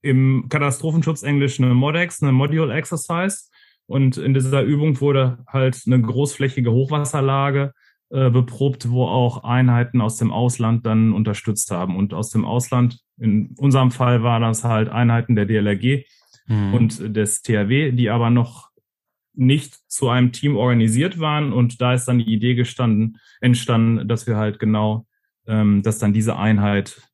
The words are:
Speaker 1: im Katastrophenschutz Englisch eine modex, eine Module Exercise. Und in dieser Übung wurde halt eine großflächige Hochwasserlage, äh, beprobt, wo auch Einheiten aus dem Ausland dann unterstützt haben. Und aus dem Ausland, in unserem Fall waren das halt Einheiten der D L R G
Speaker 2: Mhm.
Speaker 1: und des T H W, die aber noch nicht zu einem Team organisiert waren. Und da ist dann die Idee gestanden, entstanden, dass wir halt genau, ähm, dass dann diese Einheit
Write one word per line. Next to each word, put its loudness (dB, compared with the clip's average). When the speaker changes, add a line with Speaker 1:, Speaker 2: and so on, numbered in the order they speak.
Speaker 1:
im 2
Katastrophenschutz -2
Englisch 0
eine 4
modex, 0
eine 2
Module 0
Exercise. -6
Und 2
in -2
dieser 0
Übung 0
wurde 2
halt -2
eine 4
großflächige -2
Hochwasserlage, 0
äh, 2
beprobt, 0
wo 0
auch 0
Einheiten 2
aus -2
dem 0
Ausland 0
dann 2
unterstützt -2
haben. -4
Und -2
aus -6
dem -2
Ausland, -2
in -2
unserem 2
Fall 0
waren 0
das -2
halt 0
Einheiten 0
der 2
D 0
L 0
R 0
G -2
Speaker 2:
Mhm. 0
Speaker 1:
und 0
des -2
T 0
H 0
W, 0
die 0
aber 0
noch -2
nicht 0
zu -4
einem 2
Team -2
organisiert 0
waren. -2
Und 0
da 2
ist -2
dann 0
die 0
Idee 0
gestanden, -2
entstanden, 0
dass -4
wir -2
halt -2
genau, -2
ähm, 2
dass -2
dann 2
diese 0
Einheit 0